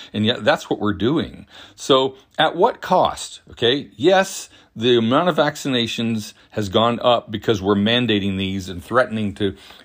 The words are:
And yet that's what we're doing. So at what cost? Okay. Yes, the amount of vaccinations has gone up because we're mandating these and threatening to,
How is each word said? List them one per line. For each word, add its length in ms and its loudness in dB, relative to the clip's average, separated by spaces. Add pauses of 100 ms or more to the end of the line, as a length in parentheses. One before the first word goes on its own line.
(120)
And 140 -2
yet 180 -2
that's 240 0
what 100 -2
we're 140 0
doing. 540 -2 (280)
So 420 0 (220)
at 160 2
what 280 2
cost? 580 0 (120)
Okay. 440 -2
Yes, 540 2 (260)
the 220 4
amount 320 2
of 60 0
vaccinations 960 -2 (160)
has 180 -6
gone 320 2
up 300 2
because 320 -2
we're 140 2
mandating 600 0
these 320 -6
and 160 -12
threatening 520 -2
to, 200 -4 (280)